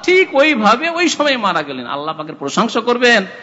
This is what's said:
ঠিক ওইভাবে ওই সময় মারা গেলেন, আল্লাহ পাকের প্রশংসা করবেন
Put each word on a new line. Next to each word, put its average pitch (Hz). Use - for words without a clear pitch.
ঠিক 359
ওইভাবে 269
ওই 339
সময় 294
মারা 185
গেলেন, 131
আল্লাহ 147
পাকের 151
প্রশংসা 202
করবেন 240